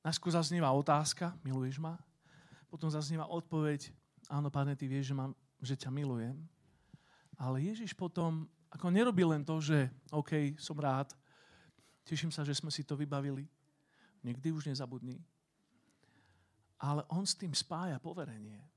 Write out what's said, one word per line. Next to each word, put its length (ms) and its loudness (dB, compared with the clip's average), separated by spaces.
Najskôr 320 0
zaznieva 400 4
otázka: 720 4
„Miluješ 320 -2
ma?“ 240 -6
Potom 160 -2
zaznieva 400 -2
odpoveď: 640 0
„Áno, 160 0
Pane, 240 2
ty 160 -4
vieš, 240 -2
že 80 0
mám, 160 -6
že 160 -4
ťa 160 -6
milujem.“ 480 -2
Ale 240 -2
Ježiš 320 -4
potom 560 -2
ako 160 -2
nerobí 320 6
len 240 6
to, 160 0
že: 320 4
„OK, 480 0
som 240 -8
rád, 320 0
teším 240 -2
sa, 80 -6
že 160 0
sme 160 -4
si 80 -6
to 160 -4
vybavili, 480 -2
nikdy 320 -2
už 160 -4
nezabudni.“ 480 -8
Ale 320 0
on 160 0
s 80 0
tým 160 -6
spája 480 -4
poverenie. 560 -10